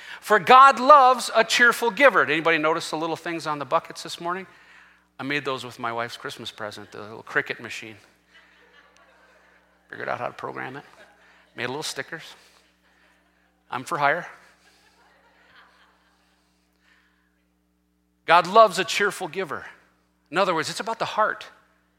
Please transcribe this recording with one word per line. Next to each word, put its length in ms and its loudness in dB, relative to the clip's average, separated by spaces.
For 100 4
God 400 8
loves 560 6
a 80 4
cheerful 480 2
giver. 360 4
Did 80 0
anybody 240 2
notice 320 -2
the 80 -6
little 180 -6
things 300 -10
on 120 -6
the 60 -8
buckets 380 -6
this 180 -14
morning? 260 -8
I 40 -12
made 200 -4
those 220 -6
with 140 -16
my 120 -6
wife's 280 -8
Christmas 320 -14
present, 420 -14
the 80 -16
little 220 -18
Cricut 380 -6
machine. 360 -16
Figured 180 -14
out 120 -6
how 80 -8
to 80 -10
program 420 -12
it. 80 -18
Made 120 -8
little 140 -8
stickers. 420 -12
I'm 140 -10
for 120 -8
hire. 300 0
God 200 4
loves 320 6
a 60 0
cheerful 440 -4
giver. 360 -10
In 60 -6
other 180 0
words, 140 -4
it's 120 -10
about 180 -8
the 80 -6
heart. 400 -4